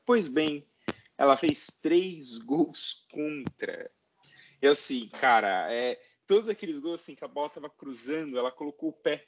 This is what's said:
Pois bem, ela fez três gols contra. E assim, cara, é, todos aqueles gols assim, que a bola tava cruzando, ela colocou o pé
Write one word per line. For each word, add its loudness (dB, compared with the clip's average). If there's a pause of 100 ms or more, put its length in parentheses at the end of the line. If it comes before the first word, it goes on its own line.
Pois 4
bem, -2 (500)
ela 6
fez -2
três 0
gols -2
contra. -8 (720)
E 4
assim, 2 (120)
cara, 4
é, -2 (260)
todos 4
aqueles -6
gols -6
assim, -18
que -14
a -10
bola -6
tava -14
cruzando, -8
ela 0
colocou -8
o -6
pé -2